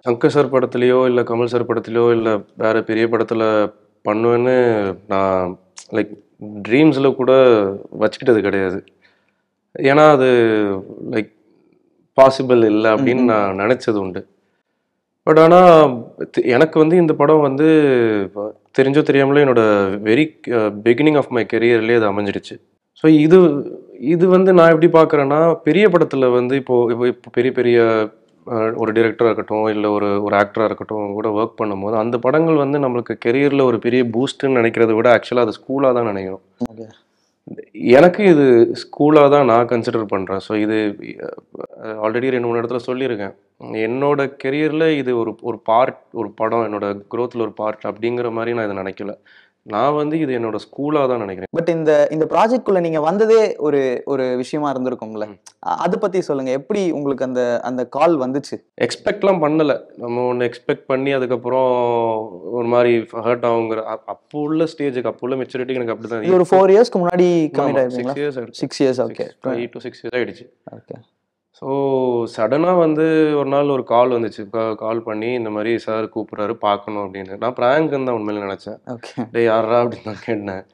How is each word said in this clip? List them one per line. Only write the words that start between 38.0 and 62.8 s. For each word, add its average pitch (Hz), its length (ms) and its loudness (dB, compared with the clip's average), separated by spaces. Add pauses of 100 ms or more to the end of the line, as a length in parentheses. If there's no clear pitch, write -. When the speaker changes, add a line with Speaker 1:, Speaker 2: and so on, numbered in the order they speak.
Speaker 1:
இது 131 520 6
ஸ்கூலா 147 540 2
தான் 143 160 4
நான் 117 220 2
கன்சிடர் 117 360 -2
பண்றேன். 98 360 -6
So 107 180 -6
இது, 107 420 -2
uh, - 300 -14 (540)
already 113 460 -4
ரெண்டு 120 180 -2
மூணு 117 140 -2
இடத்துல 120 240 -6
சொல்லியிருக்கேன். 123 480 -6 (300)
என்னோட 131 680 -2 (120)
கெரியர்ல 151 540 -2
இது 127 200 -2
ஒரு, 110 240 -4
ஒரு 110 180 -8
பார்ட், 120 420 0 (100)
ஒரு 104 200 -8
படம், 110 420 -2
என்னோட 101 280 -6 (100)
growth-ல 120 300 -6
ஒரு 107 120 -6
பார்ட் 107 300 -8
அப்படிங்கிற 117 480 -6
மாதிரி 117 220 -6
நான் 110 180 -4
இதை 98 60 -8
நினைக்கல. 98 400 -10 (440)
நான் 117 320 -2
வந்து 151 260 -4
இது 131 200 -4
என்னோட 110 160 -6
ஸ்கூலா 143 520 -4
தான் 123 120 -2
நினைக்கிறேன். 95 280 -10 (100)
Speaker 2:
But 165 120 -2
இந்த, 156 420 2
இந்த 156 140 -2
ப்ராஜெக்ட்குள்ள 208 540 0
நீங்க 160 220 -2
வந்ததே 214 540 2
ஒரு, 135 500 -2
ஒரு 131 300 -2
விஷயமா 143 380 -4
இருந்திருக்கும்ல. 113 540 -8
Speaker 1:
ம். 101 100 -20 (300)
Speaker 2:
அ-, 85 100 -2
அதை 180 220 -2
பத்தி 190 220 -2
சொல்லுங்க. 135 300 -4
எப்படி 175 400 -4
உங்களுக்கு 139 340 -4
அந்த, 123 380 -4
அந்த 123 240 -6
கால் 156 320 0
வந்துச்சு? 131 460 -8 (160)
Speaker 1:
எக்ஸ்பெக்ட்லாம் 190 600 -2
பண்ணல. 151 400 0 (160)
நம்ம 120 360 -4
ஒண்ணு 123 100 -4
எக்ஸ்பெக்ட் - 440 -6
பண்ணி 135 240 -2
அதுக்கப்புறம் 127 600 -2 (800)
ஒரு 120 160 -4
மாதிரி 120 300 2